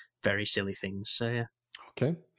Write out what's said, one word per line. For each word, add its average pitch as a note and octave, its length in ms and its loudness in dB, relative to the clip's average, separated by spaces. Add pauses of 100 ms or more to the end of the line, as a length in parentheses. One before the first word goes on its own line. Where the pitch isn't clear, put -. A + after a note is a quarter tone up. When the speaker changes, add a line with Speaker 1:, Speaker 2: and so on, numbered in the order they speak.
(240)
Speaker 1:
very G#2 220 2
silly G2 280 2
things. G2 360 -4
So, A#2 220 2
yeah. A#2+ 140 0 (460)
Speaker 2:
Okay, D#3 240 0 (240)